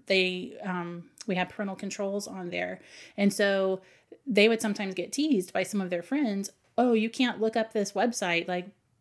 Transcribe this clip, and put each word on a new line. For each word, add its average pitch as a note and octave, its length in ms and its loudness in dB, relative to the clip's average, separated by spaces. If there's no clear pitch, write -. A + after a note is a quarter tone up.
they, F#3 560 0
um, F3 420 -6
we G3 80 -2
had F3+ 140 0
parental G3 280 -8
controls G3+ 500 -6
on F#3 240 -10
there. F3+ 300 -6
And G3+ 160 4
so F#3+ 480 2
they G#3 220 6
would A3+ 120 2
sometimes G3+ 340 -2
get F3+ 180 -6
teased C4+ 400 2
by F#3+ 100 0
some G3 180 -2
of F3+ 100 -2
their F3 120 -2
friends, G#3+ 480 -2
"Oh, B3 160 4
you A3 160 4
can't A#3 320 0
look A3 160 0
up A3 160 0
this G3+ 200 0
website. F#3 560 0
Like, F3+ 200 -4